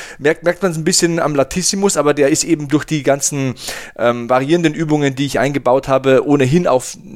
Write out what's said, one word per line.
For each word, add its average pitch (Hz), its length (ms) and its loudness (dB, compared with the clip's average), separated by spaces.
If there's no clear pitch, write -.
merkt, 151 240 0
merkt 175 200 -2
man's 170 140 -2
ein 160 60 -4
bisschen 170 360 0
am 147 160 0
Latissimus, 185 640 0
aber 147 160 2
der 139 160 2
ist 151 140 0
eben 147 240 -2
durch 143 180 0
die 151 180 -4
ganzen, 139 520 -2
ähm, 120 320 0
variierenden 151 440 2
Übungen, 147 420 -2
die 143 100 -2
ich 139 140 -2
eingebaut 135 480 0
habe, 135 380 4
ohnehin 143 420 2
auf - 300 0